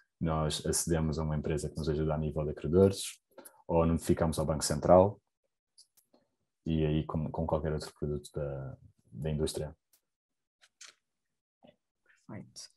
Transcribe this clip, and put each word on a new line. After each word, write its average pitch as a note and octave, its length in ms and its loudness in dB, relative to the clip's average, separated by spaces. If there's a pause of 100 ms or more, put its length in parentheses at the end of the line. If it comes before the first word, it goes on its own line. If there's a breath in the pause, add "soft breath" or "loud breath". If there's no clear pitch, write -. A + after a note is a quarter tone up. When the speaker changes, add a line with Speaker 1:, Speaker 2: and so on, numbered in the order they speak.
(200 soft breath)
Speaker 1:
nós D#2 460 -2
acedemos D#2+ 540 0
a D#2+ 40 -2
uma D#2 120 -2
empresa D2+ 340 -2
que - 80 -10
nos D#2+ 120 -4
ajuda D2+ 240 0
a D2+ 40 -2
nível D#2 280 -4
de D2+ 80 -6
credores, F#2+ 680 2 (480 soft breath)
ou E2 180 2
notificamos E2 540 0
ao D2+ 60 0
Banco D2 180 -2
Central, F2+ 560 6 (1500)
e D#2+ 200 0
aí D#2 200 0
com, D2+ 240 -4
com D#2+ 160 -4
qualquer D#2 280 -2
outro D2 260 -8
produto D2 340 -6
da, C#2 440 -8 (340)
da D2+ 180 -6
indústria. D2+ 460 -4 (2500)
Speaker 2:
Perfeito. - 340 -14 (160)